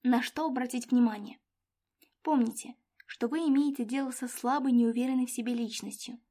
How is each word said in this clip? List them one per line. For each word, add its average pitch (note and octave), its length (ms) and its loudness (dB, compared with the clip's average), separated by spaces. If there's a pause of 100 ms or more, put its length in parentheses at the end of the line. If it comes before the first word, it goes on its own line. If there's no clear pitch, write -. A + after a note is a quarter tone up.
На B3 180 4
что D#4 240 -4
обратить B3 460 -4
внимание? A3 480 2 (800)
Помните, A#3+ 540 0 (300)
что - 220 -6
вы C#4+ 120 -2
имеете C#4+ 460 2
дело C4+ 260 -4
со B3+ 160 -8
слабой, C4 460 0
неуверенной A#3+ 520 2
в A#3+ 60 -12
себе A#3+ 220 -4
личностью. A3+ 680 -8 (120)